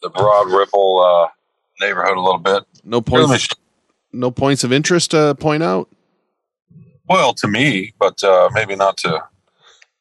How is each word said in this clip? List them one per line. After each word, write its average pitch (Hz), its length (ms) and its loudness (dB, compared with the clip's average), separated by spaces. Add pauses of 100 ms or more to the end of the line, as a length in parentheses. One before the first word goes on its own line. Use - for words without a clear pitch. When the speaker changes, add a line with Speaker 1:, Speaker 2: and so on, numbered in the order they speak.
Speaker 1:
the 92 80 -8
Broad 101 420 2
Ripple, 95 480 2
uh, 87 300 4 (500)
neighborhood 95 380 -2
a 92 40 -4
little 92 160 0
bit. 98 280 -2 (180)
Speaker 2:
No 117 160 -4
points, - 300 2
Speaker 1:
Really 123 100 0
sh- - 100 -6 (600)
Speaker 2:
no 123 180 -6
points 135 360 -2
of 123 80 -2
interest 160 380 0
to 151 280 0
point 151 240 -2
out? 185 240 -4 (1200)
Speaker 1:
Well, 139 280 2
to - 120 -6
me, 107 520 -2
but, 95 240 0
uh, 90 300 4
maybe 101 220 -2
not 98 220 0
to, 80 260 -4 (760)